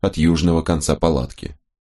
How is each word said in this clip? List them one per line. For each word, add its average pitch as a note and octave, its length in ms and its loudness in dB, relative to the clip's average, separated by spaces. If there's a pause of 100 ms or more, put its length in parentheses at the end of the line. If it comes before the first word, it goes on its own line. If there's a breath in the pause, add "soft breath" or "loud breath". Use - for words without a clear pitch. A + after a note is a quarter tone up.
от G2 160 -2
южного E2 460 2
конца D#2 340 -2
палатки. C#2+ 600 -2 (300)